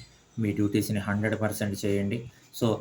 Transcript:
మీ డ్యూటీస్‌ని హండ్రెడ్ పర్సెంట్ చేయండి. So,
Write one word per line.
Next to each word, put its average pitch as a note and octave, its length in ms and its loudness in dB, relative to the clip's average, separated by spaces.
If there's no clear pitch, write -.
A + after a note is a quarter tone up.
మీ G#2+ 160 0
డ్యూటీస్‌ని G#2 480 2
హండ్రెడ్ G#2 400 0
పర్సెంట్ G2+ 380 -2
చేయండి. G2+ 400 0
So, A#2+ 140 2